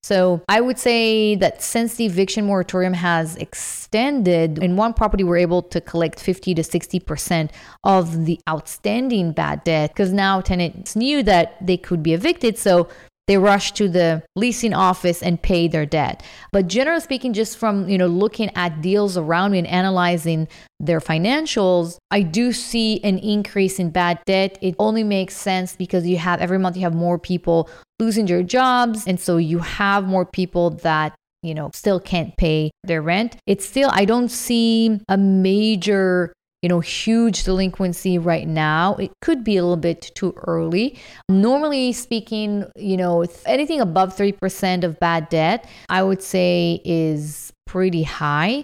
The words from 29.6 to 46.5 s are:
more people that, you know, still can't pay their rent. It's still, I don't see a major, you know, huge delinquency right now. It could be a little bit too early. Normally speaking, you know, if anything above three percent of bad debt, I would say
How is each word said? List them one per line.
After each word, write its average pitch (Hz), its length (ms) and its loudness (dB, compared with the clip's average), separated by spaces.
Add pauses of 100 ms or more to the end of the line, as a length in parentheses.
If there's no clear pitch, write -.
more 185 200 0
people 175 460 -2
that, 156 440 -2 (280)
you 160 100 -8
know, 151 200 -8
still 190 280 0
can't 165 340 -4
pay 156 360 2 (120)
their 165 180 -2
rent. 185 360 -2 (100)
It's 196 180 0
still, 269 280 0
I 202 100 2
don't 240 240 2
see 226 800 2
a 196 80 2
major, 190 1160 2 (280)
you 180 80 -2
know, 175 100 2
huge 226 640 0
delinquency 185 720 -2
right 165 300 -2
now. 160 480 0
It 196 160 -6 (100)
could 277 220 -2
be 208 140 0
a 180 40 2
little 175 140 2
bit 165 400 -4
too 185 180 -4 (140)
early. 170 500 -2 (300)
Normally 254 640 2
speaking, 214 720 -6 (140)
you 190 180 -2
know, 175 260 0
if - 240 -6
anything 285 360 0
above 190 340 0
three 202 160 0
percent 185 540 -2
of 160 120 -4
bad 170 300 0
debt, 165 400 0 (220)
I 185 140 2
would 190 180 0
say 175 640 0